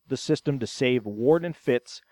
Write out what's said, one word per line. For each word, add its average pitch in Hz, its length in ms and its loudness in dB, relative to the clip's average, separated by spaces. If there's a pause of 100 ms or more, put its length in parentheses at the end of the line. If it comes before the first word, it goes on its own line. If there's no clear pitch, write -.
the 131 100 -4
system 147 420 -2
to 113 80 -4
save 127 380 0
Ward 123 380 2
and 170 120 -6
Fitz - 460 -2 (100)